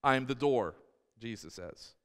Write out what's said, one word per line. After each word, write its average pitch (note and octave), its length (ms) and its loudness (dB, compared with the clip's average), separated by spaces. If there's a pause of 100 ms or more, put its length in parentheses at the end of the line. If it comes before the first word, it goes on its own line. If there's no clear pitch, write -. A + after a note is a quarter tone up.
"I C3+ 140 6
am C3 100 0
the C3+ 80 -2
door," A#2+ 400 2 (440)
Jesus A2 360 -10
says. E2 400 -14 (100)